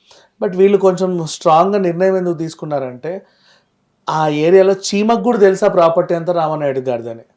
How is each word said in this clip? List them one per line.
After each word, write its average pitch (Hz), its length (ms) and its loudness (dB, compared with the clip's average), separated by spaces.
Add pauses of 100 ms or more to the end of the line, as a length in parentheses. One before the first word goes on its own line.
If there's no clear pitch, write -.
(420)
But 190 140 -4
వీళ్ళు 196 220 4
కొంచెం 185 480 0
స్ట్రాంగ్గా 180 520 0
నిర్ణయం 185 380 0
ఎందుకు 180 180 -4
తీసుకున్నారంటే, 151 880 -10 (880)
ఆ 156 200 -2
ఏరియాలో 175 440 4
చీమకు 202 500 -2
కూడా 220 160 0
తెలుసా 190 300 4
ప్రాపర్టీ 170 460 2
అంతా 165 180 -2
రామనాయుడు 151 480 -2
గారిదని. 117 460 -8 (100)